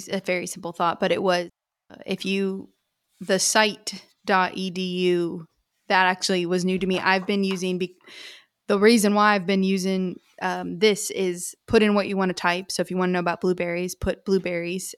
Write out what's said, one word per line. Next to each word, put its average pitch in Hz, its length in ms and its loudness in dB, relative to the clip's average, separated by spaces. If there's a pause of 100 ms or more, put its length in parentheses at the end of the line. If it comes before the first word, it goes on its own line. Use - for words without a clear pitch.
a 190 120 -4
very 180 260 -4
simple 175 240 -10
thought, 170 280 -2
but 220 120 0
it - 100 0
was, 180 280 0 (400)
uh, - 60 -20 (100)
if 190 200 -6
you, 190 440 -4 (500)
the 190 180 0
site - 680 0 (200)
dot 185 300 0
E 185 140 -4
D 185 120 -6 (280)
U, 175 360 0 (440)
that 185 160 4
actually 185 400 0
was 175 180 0
new 185 160 0
to 185 80 -2
me. 185 120 0
I've 190 280 2
been 202 160 0
using, 185 340 -2
be-, 180 200 -4 (720)
the 202 120 2
reason 208 340 6
why 208 220 4
I've 185 100 -2
been 196 180 2
using, 190 520 0 (260)
um, 180 380 -6
this 202 320 2
is 180 420 -4 (140)
put 220 160 4
in 208 100 4
what 202 140 2
you 196 100 -4
wanna 185 160 0
type. 180 380 -2
So - 100 -2
if 175 80 -6
you 185 80 -4
wanna 180 140 2
know 180 80 0
about 175 220 -4
blueberries, 180 520 -2
put - 320 -6
blueberries, 180 720 -4